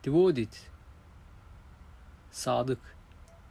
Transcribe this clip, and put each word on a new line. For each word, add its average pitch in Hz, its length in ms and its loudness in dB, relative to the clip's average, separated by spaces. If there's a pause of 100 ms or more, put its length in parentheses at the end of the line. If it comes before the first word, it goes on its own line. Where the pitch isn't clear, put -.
Devoted, 147 480 4 (1800)
sadık, 123 640 -2 (560)